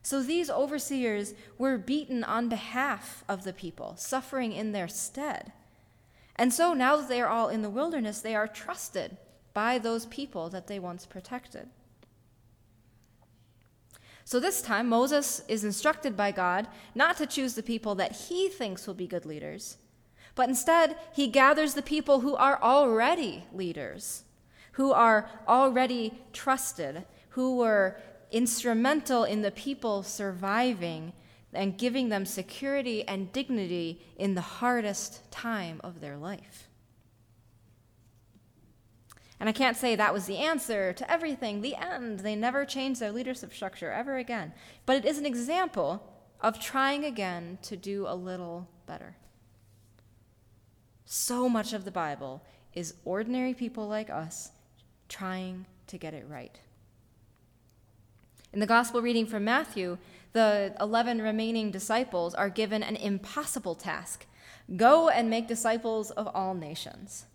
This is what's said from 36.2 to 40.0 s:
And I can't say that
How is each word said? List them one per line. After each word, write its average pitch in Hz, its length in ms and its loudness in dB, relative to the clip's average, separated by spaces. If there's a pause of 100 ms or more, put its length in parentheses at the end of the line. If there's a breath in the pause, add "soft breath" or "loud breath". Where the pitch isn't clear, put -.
And 202 80 -2
I 220 40 2
can't 240 260 2
say 233 180 2
that 208 180 4